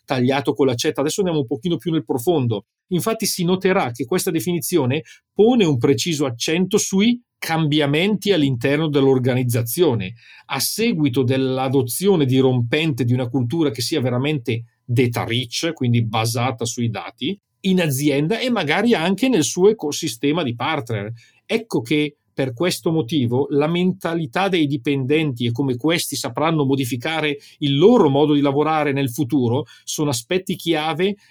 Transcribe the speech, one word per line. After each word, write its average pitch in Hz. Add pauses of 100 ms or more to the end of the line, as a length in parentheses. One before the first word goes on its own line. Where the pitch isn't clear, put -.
tagliato 135
con 139
l'accetta. 127
Adesso 151
andiamo 165
un 120
pochino 156
più 160
nel 160
profondo. 127 (240)
Infatti 208
si 180
noterà 185
che 127
questa 185
definizione 156 (300)
pone 226
un 147
preciso 143
accento 170
sui 214 (180)
cambiamenti 160
all'interno 143
dell'organizzazione, 127 (320)
a 139
seguito 151
dell'adozione 131
dirompente 131
di 120
una 127
cultura 139
che 123
sia 143
veramente 123 (200)
data 120
rich, 123
quindi 120
basata 117
sui 117
dati, 101 (280)
in 185
azienda 147
e 240
magari 202
anche 185
nel 208
suo 180
ecosistema 156
di 120
partner. 117 (340)
Ecco 220
che 147 (140)
per 127
questo 170
motivo 139
la 147
mentalità 175
dei 175
dipendenti 139
e 117
come 135
questi 156
sapranno 147
modificare 139 (200)
il 139
loro 196
modo 147
di 143
lavorare 147
nel 139
futuro 127 (180)
sono 147
aspetti 180
chiave 160 (140)